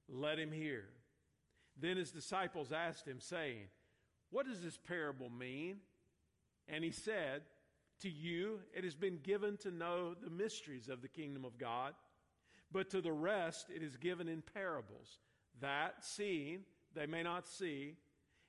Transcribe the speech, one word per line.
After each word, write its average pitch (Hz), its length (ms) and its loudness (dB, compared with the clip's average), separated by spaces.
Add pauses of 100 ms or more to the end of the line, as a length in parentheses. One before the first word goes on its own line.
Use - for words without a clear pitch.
let 147 320 2
him 156 140 0
hear." 139 420 -2 (840)
Then 170 200 0
his 165 160 0
disciples 165 600 0
asked 160 320 0
him, 127 160 -6
saying, 127 480 -2 (640)
"What 254 160 2
does 214 160 -4
this 165 160 -6
parable 143 500 -2
mean?" 131 540 -4 (840)
And 156 160 2
he 165 80 4
said, 156 520 0 (540)
"To 196 100 -2
you 175 540 0 (100)
it 185 120 0
has 170 100 -2
been 175 280 0
given 202 360 4
to 190 140 -2
know 175 420 2
the 185 160 -8
mysteries 151 580 -2
of 127 140 -4
the 127 60 -8
kingdom 143 360 -4
of 123 140 -8
God, 127 380 0 (760)
but 190 200 4
to 190 100 4
the 165 120 6
rest 170 580 4
it 165 120 -2
is 143 140 -4
given 170 320 2
in 165 120 0
parables, 151 800 -4 (380)
that 139 480 2
seeing 185 600 0 (280)
they 147 140 -2
may 165 180 0
not 175 240 0
see, 151 500 -2 (500)